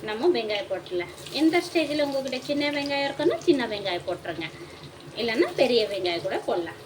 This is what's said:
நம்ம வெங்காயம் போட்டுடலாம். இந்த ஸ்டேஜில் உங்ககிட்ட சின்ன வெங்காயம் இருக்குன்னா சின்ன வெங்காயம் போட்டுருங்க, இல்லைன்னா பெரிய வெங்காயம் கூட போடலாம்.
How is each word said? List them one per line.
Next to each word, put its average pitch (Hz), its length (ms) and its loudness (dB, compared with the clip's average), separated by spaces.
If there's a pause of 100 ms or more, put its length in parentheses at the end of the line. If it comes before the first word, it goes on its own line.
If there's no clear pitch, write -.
நம்ம 233 280 2
வெங்காயம் 208 360 -2
போட்டுடலாம். 180 400 -4 (280)
இந்த 330 260 6
ஸ்டேஜில் 302 400 2
உங்ககிட்ட 269 340 -2 (100)
சின்ன 285 280 2
வெங்காயம் 277 300 0
இருக்குன்னா 302 300 2 (100)
சின்ன 262 260 6
வெங்காயம் 190 340 -2
போட்டுருங்க, 165 400 -6 (760)
இல்லைன்னா 233 280 2 (100)
பெரிய 240 220 6 (120)
வெங்காயம் 180 340 -2
கூட 240 100 -2 (100)
போடலாம். 175 380 -4